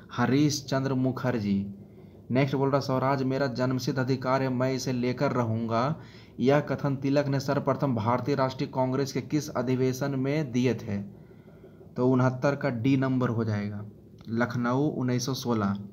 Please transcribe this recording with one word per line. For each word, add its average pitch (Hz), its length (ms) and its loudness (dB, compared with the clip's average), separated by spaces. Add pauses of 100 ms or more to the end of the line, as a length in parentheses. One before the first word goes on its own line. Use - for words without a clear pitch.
(160)
हरीश 135 480 2
चंद्र 135 300 0
मुखर्जी। 120 800 0 (560)
Next 139 260 2
बोल 135 140 2
रहा, 139 100 4
स्वराज 131 420 0
मेरा 131 240 0
जन्मसिद्ध 127 520 -2
अधिकार 131 440 0
है, 131 60 0
मैं 127 240 0
इसे 131 200 -2
लेकर 123 400 0
रहूँगा, 117 680 0 (400)
यह 139 200 6
कथन 139 360 -2
तिलक 139 300 0
ने 135 140 0
सर्वप्रथम 135 540 0
भारतीय 120 400 0
राष्ट्रीय 131 400 0
कांग्रेस 131 380 0
के 135 80 -4
किस 147 300 -2
अधिवेशन 127 680 0
में 139 340 -2
दिए 123 220 2
थे? - 500 -6 (680)
तो 127 140 4
उनहत्तर 131 480 4
का 139 140 -2
डी 127 260 2
नंबर 131 320 2
हो 113 160 0
जाएगा, 104 400 -4 (440)
लखनऊ 120 600 0
उन्नीस 123 360 -2
सौ 135 80 -2
सोलह। 107 420 0 (160)